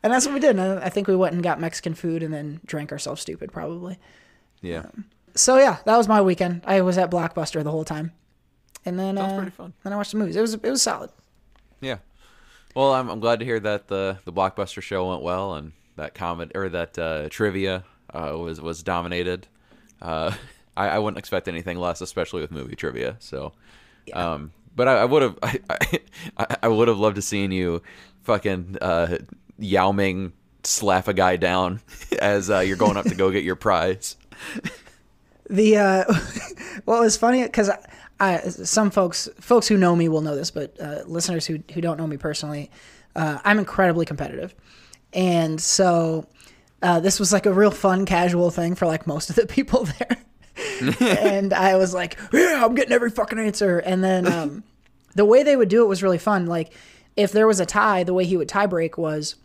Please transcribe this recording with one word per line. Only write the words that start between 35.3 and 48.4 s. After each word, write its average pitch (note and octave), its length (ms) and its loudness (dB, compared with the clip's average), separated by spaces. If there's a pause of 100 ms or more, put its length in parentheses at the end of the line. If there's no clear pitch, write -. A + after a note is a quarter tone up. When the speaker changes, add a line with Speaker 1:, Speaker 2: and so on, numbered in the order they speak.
Speaker 1:
The, G#3+ 260 4
uh, F#3+ 280 4 (460)
<laughs> - 360 -14
well, A#3 160 2
it's A3+ 140 4
funny B3 320 2
'cause G3+ 200 2
I, - 100 -2 (400)
I, F#3 200 2 (100)
some G3+ 420 0
folks, F3+ 380 0 (100)
folks G#3+ 300 2
who G#3+ 80 4
know F3+ 180 6
me E3+ 140 2
will D#3 140 2
know D3+ 140 -4
this, C#3 140 -6
but, - 300 -10
uh, D3+ 260 -8
listeners E3+ 400 -4
who, D#3+ 120 -6 (160)
who E3+ 80 -4
don't E3 160 -2
know D#3+ 80 -4
me D3+ 100 -6
personally, D3 540 -8 (460)
uh, D3+ 280 -2
I'm G#3 140 4
incredibly F3 480 2
competitive. D3 480 -8 (580)
And E3+ 480 0
so, E3 640 2 (540)
uh, F3 200 4
this F#3+ 200 0
was, G3 120 2
like, F#3+ 120 2
a G3+ 80 4
real G3+ 180 6
fun, F#3+ 360 0
casual F3 440 2